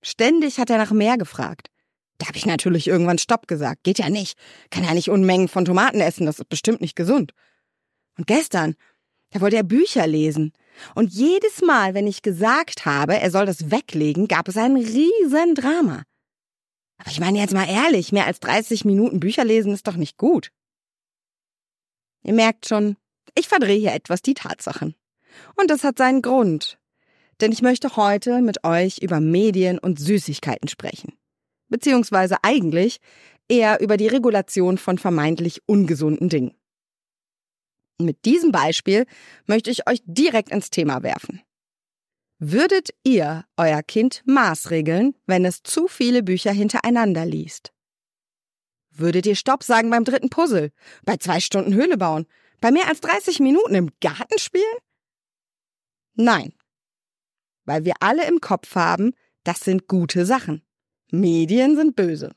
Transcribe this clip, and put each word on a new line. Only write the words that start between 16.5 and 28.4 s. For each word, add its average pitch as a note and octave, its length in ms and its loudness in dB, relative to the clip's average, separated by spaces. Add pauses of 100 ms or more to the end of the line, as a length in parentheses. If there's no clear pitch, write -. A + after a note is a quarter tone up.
Aber - 120 -16
ich C#3+ 80 -10
meine F#3+ 220 0
jetzt F#3+ 140 -2
mal F#3+ 140 0
ehrlich, G#3+ 440 0
mehr G3+ 140 2
als - 120 -4
dreißig G#3+ 460 -2
Minuten G3+ 340 2
Bücher G#3 260 0
lesen A3 280 2
ist G3+ 160 -6
doch F3+ 80 -8
nicht D#3+ 220 -8
gut. C#4 340 0 (1700)
Ihr G#3 120 -2
merkt A3+ 340 2
schon, G#3 280 0 (380)
ich - 140 0
verdrehe A3 320 2
hier G3+ 140 -2
etwas F3 280 -6
die C4+ 120 0
Tatsachen. - 600 -10 (600)
Und G4 120 2
das D4+ 140 2
hat C#4 160 -2
seinen C4 240 2
Grund. A#3 560 0 (640)
Denn A3 100 2
ich A3 80 -4
möchte B3 360 0
heute G#3 440 0